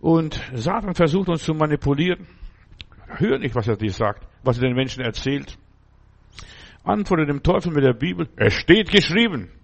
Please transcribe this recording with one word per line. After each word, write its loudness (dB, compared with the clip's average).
Und 0
Satan -4
versucht 2
uns -2
zu -2
manipulieren. 0
Hör 0
nicht, -4
was -2
er 0
dir -2
sagt, -2
was 0
er -2
den 0
Menschen -4
erzählt. -4
Antworte 0
dem -4
Teufel 0
mit 2
der 6
Bibel, -4
es 2
steht 4
geschrieben. 2